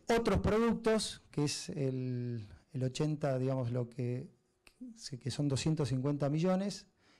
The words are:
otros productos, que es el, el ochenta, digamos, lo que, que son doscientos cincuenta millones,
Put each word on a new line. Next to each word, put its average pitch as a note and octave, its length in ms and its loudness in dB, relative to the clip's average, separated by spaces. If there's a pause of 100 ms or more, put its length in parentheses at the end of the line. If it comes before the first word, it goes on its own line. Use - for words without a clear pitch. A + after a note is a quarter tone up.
otros A3+ 320 2
productos, A3 880 2
que D3 140 0
es - 260 -4
el, B2+ 760 -2 (260)
el B2+ 120 -2
ochenta, D3 540 0
digamos, C3 340 0
lo B2 160 -2
que, B2 400 -4 (920)
que B2+ 100 -4
son D3 180 0
doscientos D3 400 2
cincuenta C#3 400 0
millones, F#3 580 0 (340)